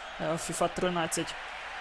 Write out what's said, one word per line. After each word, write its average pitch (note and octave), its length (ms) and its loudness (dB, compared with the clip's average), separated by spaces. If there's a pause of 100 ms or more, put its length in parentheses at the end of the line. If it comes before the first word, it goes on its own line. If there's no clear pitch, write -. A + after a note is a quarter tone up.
(200)
е, D#3+ 140 2
в E3+ 40 0
фіфа E3+ 300 2
тринадцять E3+ 680 2 (460)